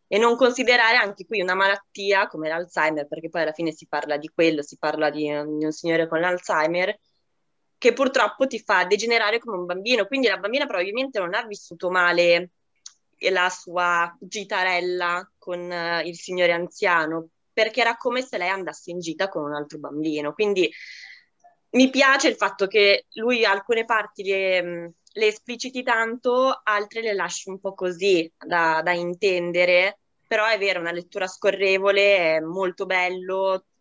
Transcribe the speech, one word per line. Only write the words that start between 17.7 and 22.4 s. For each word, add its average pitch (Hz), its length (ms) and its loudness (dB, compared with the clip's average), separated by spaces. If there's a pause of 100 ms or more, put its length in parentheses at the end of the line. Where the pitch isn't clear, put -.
era 233 160 2
come 254 260 -2
se 254 160 -10
lei 180 100 -2
andasse 180 440 -6
in 175 80 -6
gita 165 280 -4
con 160 140 -6
un 147 120 -6
altro 147 240 -8
bambino. 147 560 -4
Quindi 196 360 0 (1000)
mi 262 200 6
piace 269 380 4
il 220 80 2
fatto 202 300 -2